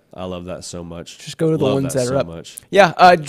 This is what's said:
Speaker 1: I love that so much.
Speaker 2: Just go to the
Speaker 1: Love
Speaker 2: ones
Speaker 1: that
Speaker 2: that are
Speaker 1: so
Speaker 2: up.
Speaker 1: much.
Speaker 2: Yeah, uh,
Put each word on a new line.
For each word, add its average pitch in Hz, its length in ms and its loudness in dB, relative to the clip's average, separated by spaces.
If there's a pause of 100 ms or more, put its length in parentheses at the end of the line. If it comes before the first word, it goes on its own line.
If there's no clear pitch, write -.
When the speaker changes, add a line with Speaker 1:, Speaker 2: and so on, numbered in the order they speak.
(140)
Speaker 1:
I 90 100 -12
love 90 220 -10
that 87 180 -12
so 87 180 -12
much. 85 360 -16
Speaker 2:
Just - 180 -18
go 160 140 0
to 160 80 0
the - 80 0
Speaker 1:
Love 104 80 0
Speaker 2:
ones 135 180 -2
Speaker 1:
that 127 140 0
Speaker 2:
that - 0 -
are 131 80 -4
Speaker 1:
so 139 60 0
Speaker 2:
up. 85 60 -4
Speaker 1:
much. 82 320 -16 (120)
Speaker 2:
Yeah, 180 260 4
uh, 180 220 8 (100)